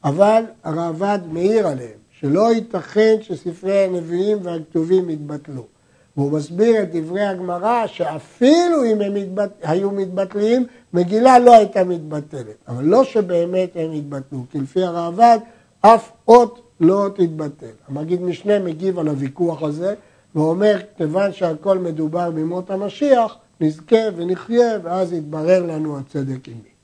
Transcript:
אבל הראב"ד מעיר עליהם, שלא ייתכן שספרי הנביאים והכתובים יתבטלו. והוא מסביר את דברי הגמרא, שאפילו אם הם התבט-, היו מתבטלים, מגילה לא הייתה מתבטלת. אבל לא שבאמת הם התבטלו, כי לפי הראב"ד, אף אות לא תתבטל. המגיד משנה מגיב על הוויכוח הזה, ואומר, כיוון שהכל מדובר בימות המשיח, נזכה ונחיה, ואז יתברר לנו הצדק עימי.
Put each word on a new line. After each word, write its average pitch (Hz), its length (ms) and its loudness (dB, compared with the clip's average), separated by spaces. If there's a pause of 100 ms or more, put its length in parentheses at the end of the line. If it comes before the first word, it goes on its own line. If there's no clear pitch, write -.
אבל 202 380 4 (220)
הראב"ד 170 540 -4 (140)
מעיר 196 340 0
עליהם, 123 320 -8 (120)
שלא 180 420 0
ייתכן 220 720 0
שספרי 185 560 -4
הנביאים 185 640 -2
והכתובים 170 680 -2
יתבטלו. 147 540 -10 (540)
והוא 143 140 0
מסביר 180 500 0
את 170 140 -6
דברי 170 260 -4
הגמרא, 190 640 -4
שאפילו 277 1000 0
אם 220 160 0
הם 202 140 -4
התבט-, 196 480 -6
היו 180 280 -2
מתבטלים, 202 760 -2 (260)
מגילה 214 460 4
לא 240 160 10
הייתה 208 300 6
מתבטלת. 151 720 -8 (120)
אבל 127 160 -8
לא 220 200 6
שבאמת 180 720 -2
הם 160 180 -6
התבטלו, 139 580 -10
כי 147 80 -8
לפי 139 240 -4
הראב"ד, 175 560 2 (420)
אף 220 320 6 (160)
אות 233 320 6 (200)
לא 196 340 4
תתבטל. 156 520 -4 (220)
המגיד 160 340 -6
משנה 202 360 -2
מגיב 180 400 -4
על 156 100 -2
הוויכוח 147 540 -4
הזה, 160 320 -4 (400)
ואומר, 180 440 2 (180)
כיוון 185 360 -2
שהכל 185 460 -2
מדובר 165 520 -4
בימות 170 400 -6
המשיח, 226 680 0 (240)
נזכה 165 420 0 (140)
ונחיה, 214 680 0
ואז 175 300 -4
יתברר 160 500 0
לנו 156 360 -6
הצדק 135 500 -8
עימי. 117 360 -20